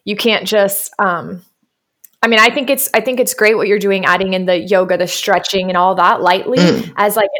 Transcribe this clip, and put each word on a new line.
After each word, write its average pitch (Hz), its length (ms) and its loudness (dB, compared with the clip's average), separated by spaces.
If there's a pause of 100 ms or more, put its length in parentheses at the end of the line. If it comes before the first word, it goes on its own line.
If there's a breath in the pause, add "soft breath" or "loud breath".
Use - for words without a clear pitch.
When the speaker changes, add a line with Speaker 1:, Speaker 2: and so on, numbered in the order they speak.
Speaker 1:
you 202 120 -6
can't 208 300 -2
just, 202 520 0
um, 180 440 -4 (800)
I 226 40 0
mean, 226 140 4
I 226 80 6
think 254 220 -2
it's, - 240 -2
I 226 60 4
think 247 200 -4
it's 233 140 -2
great 214 200 2
what 170 140 -2
you're 202 100 2
doing, 190 280 -2
adding 185 260 0
in 185 140 -2
the 180 120 0
yoga, 185 380 0
the 175 100 -2
stretching 185 600 -2
and 185 80 -2
all 180 200 2
that 180 260 2
lightly 185 340 0
Speaker 2:
Mm. - 400 0
Speaker 1:
as, 208 200 0
like, 208 120 0 (100)